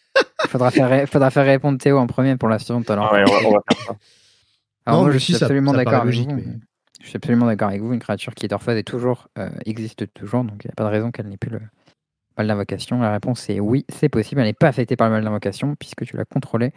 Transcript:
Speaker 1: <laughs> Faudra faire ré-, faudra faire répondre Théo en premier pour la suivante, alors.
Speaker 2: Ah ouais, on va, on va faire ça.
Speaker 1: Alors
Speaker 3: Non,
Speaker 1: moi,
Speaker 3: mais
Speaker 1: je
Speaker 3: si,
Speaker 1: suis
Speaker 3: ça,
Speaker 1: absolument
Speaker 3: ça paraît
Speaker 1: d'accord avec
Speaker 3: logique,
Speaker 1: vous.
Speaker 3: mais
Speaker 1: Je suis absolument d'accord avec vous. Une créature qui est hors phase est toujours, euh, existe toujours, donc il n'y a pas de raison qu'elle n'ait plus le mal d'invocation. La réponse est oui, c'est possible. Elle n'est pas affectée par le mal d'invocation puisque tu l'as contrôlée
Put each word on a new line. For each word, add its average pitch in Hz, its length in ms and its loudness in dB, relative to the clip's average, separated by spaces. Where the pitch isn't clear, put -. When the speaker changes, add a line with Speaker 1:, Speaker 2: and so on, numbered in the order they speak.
Speaker 1:
<laughs> - 320 0
Faudra 123 240 2
faire 127 180 4
ré-, 139 180 4
faudra 135 240 4
faire 139 140 4
répondre 135 320 4
Théo 139 200 4
en 123 100 2
premier 131 280 2
pour 120 140 0
la 113 100 2
suivante, 120 300 -4
alors. 107 220 0
Speaker 2:
Ah - 40 2
ouais, 101 120 6
on 98 40 4
va, 107 180 4
on 107 40 6
va 104 80 4
faire 110 160 -6
ça. 107 80 -10
Speaker 1:
Alors 123 140 4
Speaker 3:
Non, 185 60 4
Speaker 1:
moi, 147 80 4
Speaker 3:
mais - 0 -
Speaker 1:
je 131 60 2
Speaker 3:
si, - 60 -4
Speaker 1:
suis 180 100 -2
Speaker 3:
ça, 151 100 0
Speaker 1:
absolument 139 260 2
Speaker 3:
ça 135 40 2
paraît 127 100 2
Speaker 1:
d'accord 123 160 2
avec 123 140 0
Speaker 3:
logique, 123 140 -2
Speaker 1:
vous. 143 60 -4
Speaker 3:
mais 120 220 -8
Speaker 1:
Je - 60 -20
suis - 80 -12
absolument 120 300 0
d'accord 107 240 0
avec 101 120 -4
vous. 117 120 -4
Une 117 60 -2
créature 104 360 -8
qui - 100 -8
est 101 80 -4
hors 101 80 -4
phase 117 160 -2
est 104 60 -4
toujours, 123 540 -4
euh, 95 120 -8
existe 110 480 -8
toujours, 117 300 -4
donc 107 200 -10
il - 40 -12
n'y 117 40 -12
a - 40 -12
pas 110 80 -4
de 107 60 0
raison 110 220 -2
qu'elle 107 180 -10
n'ait 98 80 -12
plus - 140 -8
le 110 100 -8
mal 107 100 0
d'invocation. 101 520 -4
La 110 140 2
réponse 117 360 -4
est 101 100 -2
oui, 113 300 0
c'est - 200 -2
possible. 131 320 -2
Elle 110 60 2
n'est 107 60 -2
pas - 140 2
affectée 127 280 0
par 113 120 4
le 110 80 2
mal 110 80 0
d'invocation 107 520 -4
puisque - 300 -14
tu - 120 -12
l'as 104 80 -4
contrôlée 123 520 -2